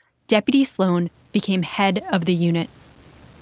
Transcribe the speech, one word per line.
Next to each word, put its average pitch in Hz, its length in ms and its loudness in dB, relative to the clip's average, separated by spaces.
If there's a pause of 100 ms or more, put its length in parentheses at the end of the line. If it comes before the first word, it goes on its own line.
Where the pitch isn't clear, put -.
(280)
Deputy 247 360 2
Sloan 175 460 -2 (220)
became 190 320 -2
head 196 480 -2
of 175 140 0
the 180 100 0
unit. 170 340 0 (720)